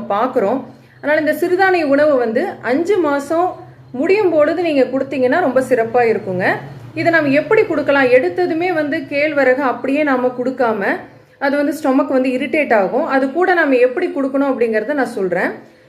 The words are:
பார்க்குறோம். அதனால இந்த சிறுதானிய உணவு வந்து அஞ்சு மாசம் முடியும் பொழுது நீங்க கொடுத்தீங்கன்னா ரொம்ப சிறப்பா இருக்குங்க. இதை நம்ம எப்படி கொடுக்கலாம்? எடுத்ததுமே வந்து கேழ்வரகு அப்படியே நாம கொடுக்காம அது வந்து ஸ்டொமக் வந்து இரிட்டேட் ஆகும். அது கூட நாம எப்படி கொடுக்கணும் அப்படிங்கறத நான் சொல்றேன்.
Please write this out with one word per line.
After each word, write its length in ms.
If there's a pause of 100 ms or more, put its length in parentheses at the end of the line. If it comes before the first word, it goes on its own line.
பார்க்குறோம். 500 (340)
அதனால 260
இந்த 140
சிறுதானிய 500
உணவு 340
வந்து 300 (140)
அஞ்சு 360
மாசம் 500 (440)
முடியும் 380
பொழுது 320
நீங்க 220
கொடுத்தீங்கன்னா 560
ரொம்ப 220
சிறப்பா 460
இருக்குங்க. 380 (500)
இதை 160
நம்ம 180
எப்படி 340
கொடுக்கலாம்? 420
எடுத்ததுமே 680
வந்து 240 (120)
கேழ்வரகு 520
அப்படியே 420
நாம 340
கொடுக்காம 440 (580)
அது 180
வந்து 160
ஸ்டொமக் 440
வந்து 120
இரிட்டேட் 440
ஆகும். 320
அது 260
கூட 220
நாம 220
எப்படி 320
கொடுக்கணும் 420
அப்படிங்கறத 440
நான் 220
சொல்றேன். 360 (380)